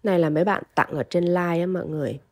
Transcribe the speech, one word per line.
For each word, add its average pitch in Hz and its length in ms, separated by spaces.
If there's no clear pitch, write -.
Này 190 160
là 160 120
mấy 160 140
bạn - 180
tặng - 160
ở 147 200
trên 175 140
live 175 360
á 175 60
mọi 180 200
người. 147 320